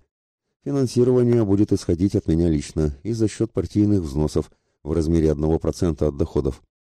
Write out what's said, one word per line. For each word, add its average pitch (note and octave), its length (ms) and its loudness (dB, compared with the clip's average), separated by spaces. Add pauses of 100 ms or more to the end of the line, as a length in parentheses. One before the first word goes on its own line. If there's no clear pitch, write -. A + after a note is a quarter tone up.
(640)
Финансирование B2 800 2
будет G2+ 260 2
исходить F#2 420 0
от G2+ 140 -2
меня E2+ 220 2
лично D2+ 440 -2 (100)
и A2+ 100 -6
за A2 160 0
счет - 240 -4
партийных G#2 480 0
взносов D2+ 500 -2 (320)
в D2 80 -8
размере D#2+ 400 2
одного D#2 280 0
процента D#2+ 500 -2
от C#2+ 80 -8
доходов, C#2 440 -4 (280)